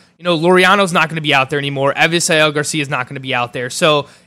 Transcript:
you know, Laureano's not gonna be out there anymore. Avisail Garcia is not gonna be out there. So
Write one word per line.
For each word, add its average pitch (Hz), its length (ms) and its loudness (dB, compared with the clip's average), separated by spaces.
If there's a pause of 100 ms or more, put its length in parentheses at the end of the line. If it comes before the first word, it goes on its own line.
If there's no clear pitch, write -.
(180)
you 165 60 -16
know, 175 120 0
Laureano's 185 560 4
not 160 160 0
gonna 160 140 -8
be 147 100 0
out 135 160 2
there 147 100 -4
anymore. 139 360 -2
Avisail 156 580 2
Garcia 147 300 -4
is 135 80 -8
not 127 180 -4
gonna 139 120 -12
be 131 120 -8
out 123 220 -2
there. 123 160 -6
So 151 360 2 (200)